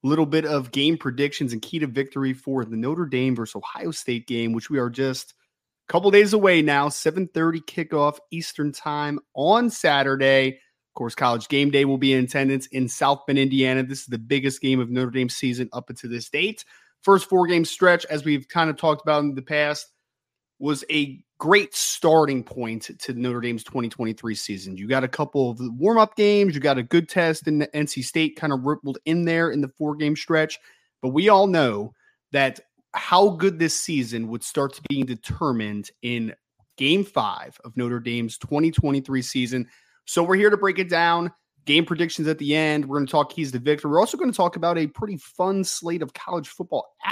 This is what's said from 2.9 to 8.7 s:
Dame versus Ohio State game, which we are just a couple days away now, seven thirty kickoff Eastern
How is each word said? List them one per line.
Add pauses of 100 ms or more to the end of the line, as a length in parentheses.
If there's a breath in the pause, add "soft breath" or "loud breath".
Dame
versus
Ohio
State
game,
which
we
are
just (560)
a
couple
days
away
now,
seven
thirty
kickoff (100)
Eastern